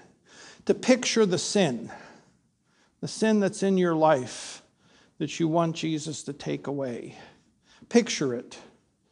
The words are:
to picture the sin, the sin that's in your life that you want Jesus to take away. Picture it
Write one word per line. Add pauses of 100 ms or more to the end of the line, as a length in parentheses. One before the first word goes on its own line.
(680)
to
picture
the
sin, (1080)
the
sin
that's
in
your
life (560)
that
you
want
Jesus
to
take
away. (720)
Picture
it (540)